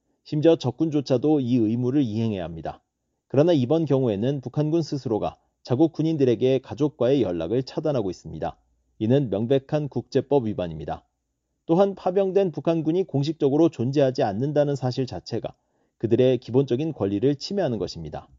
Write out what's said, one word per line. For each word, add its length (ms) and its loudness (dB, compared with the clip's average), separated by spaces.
심지어 320 2
적군조차도 840 0
이 180 0
의무를 460 0
이행해야 400 -2
합니다. 400 -10
그러나 260 4
이번 320 2
경우에는 560 0
북한군 420 -2
스스로가 540 -4
자국 300 2
군인들에게 640 2
가족과의 640 0
연락을 420 -2
차단하고 460 -4
있습니다. 480 -10
이는 300 2
명백한 600 -2
국제법 560 0
위반입니다. 580 -6
또한 300 2
파병된 560 0
북한군이 520 -2
공식적으로 680 0
존재하지 540 0
않는다는 520 0
사실 300 -4
자체가 480 -10
그들의 420 4
기본적인 540 0
권리를 420 0
침해하는 420 -4
것입니다. 500 -10